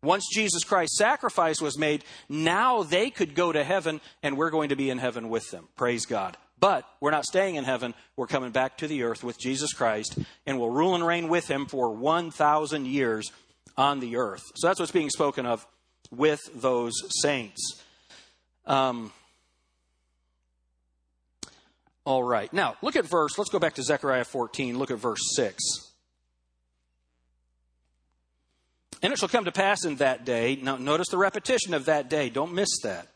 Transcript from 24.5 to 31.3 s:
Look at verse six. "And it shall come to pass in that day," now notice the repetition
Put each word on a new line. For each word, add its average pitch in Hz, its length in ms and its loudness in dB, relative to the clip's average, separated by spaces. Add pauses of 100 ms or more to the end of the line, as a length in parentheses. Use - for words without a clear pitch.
Look 135 120 -2
at 117 80 -4
verse 110 360 -2
six. 110 280 0 (3500)
"And 185 100 2
it - 80 -2
shall 196 80 0
come 208 180 2
to 175 60 -2
pass 196 320 2
in 151 140 -2
that 127 260 4
day," 123 380 2
now 135 160 -2
notice 147 320 0
the 185 80 -2
repetition 196 560 2